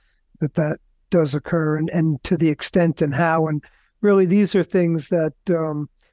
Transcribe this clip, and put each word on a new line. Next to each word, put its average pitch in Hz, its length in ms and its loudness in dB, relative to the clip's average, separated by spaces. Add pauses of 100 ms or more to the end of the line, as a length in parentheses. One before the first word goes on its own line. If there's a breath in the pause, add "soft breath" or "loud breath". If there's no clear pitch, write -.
(400)
that 151 140 -4
that 156 260 -2 (300)
does 160 240 2
occur, 151 440 -2
and, 156 120 -4
and 160 340 -2
to 180 140 -2
the 160 120 2
extent 165 520 -2
and 147 120 0
how. 160 340 0
And 151 160 -4 (380 soft breath)
really, 196 260 4
these 196 260 2
are 185 100 2
things 170 460 0
that, 160 240 0 (160)
um, 156 400 -4 (240)